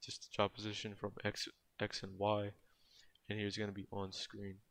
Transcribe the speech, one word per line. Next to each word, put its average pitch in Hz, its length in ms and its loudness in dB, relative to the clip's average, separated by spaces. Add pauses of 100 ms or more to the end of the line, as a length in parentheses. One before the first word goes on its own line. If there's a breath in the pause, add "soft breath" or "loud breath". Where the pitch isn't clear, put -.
just - 200 -8
the - 140 -14
drop 101 200 6
position 104 400 -4
from 101 160 -4 (120)
X, - 240 0 (320)
X - 240 0
and 95 140 -8
Y, 101 340 4 (800 loud breath)
and 104 100 0
here's 101 180 0
gonna 104 140 0
be 98 200 -6
on 98 200 -2
screen. 101 440 -6 (160)